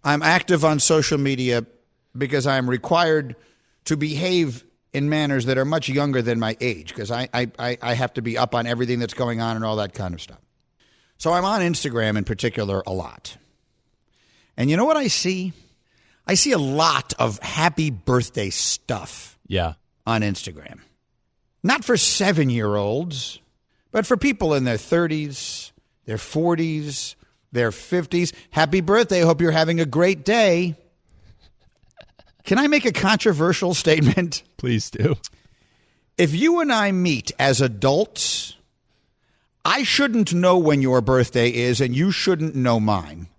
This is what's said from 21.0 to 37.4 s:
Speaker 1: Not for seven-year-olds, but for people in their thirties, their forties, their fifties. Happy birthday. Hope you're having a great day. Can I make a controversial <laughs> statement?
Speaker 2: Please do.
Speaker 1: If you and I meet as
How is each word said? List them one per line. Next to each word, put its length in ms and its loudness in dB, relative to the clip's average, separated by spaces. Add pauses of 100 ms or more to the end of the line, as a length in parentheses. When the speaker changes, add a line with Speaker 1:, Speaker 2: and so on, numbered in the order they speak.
Speaker 1:
Not 220 0
for 120 2
seven-year-olds, 1400 0 (540)
but 120 0
for 120 2
people 380 0
in 100 2
their 140 0
thirties, 920 -4 (360)
their 120 -6
forties, 960 -2 (360)
their 220 0
fifties. 600 -2 (180)
Happy 300 2
birthday. 400 2
Hope 220 4
you're 80 4
having 280 2
a 60 2
great 400 2
day. 500 2 (1700)
Can 120 0
I 100 4
make 200 2
a 60 2
controversial 840 2
<laughs> 0 -
statement? 680 2 (140)
Speaker 2:
Please 320 -2
do. 280 0 (1000)
Speaker 1:
If 180 2
you 260 2
and 120 0
I 200 2
meet 460 0
as 220 2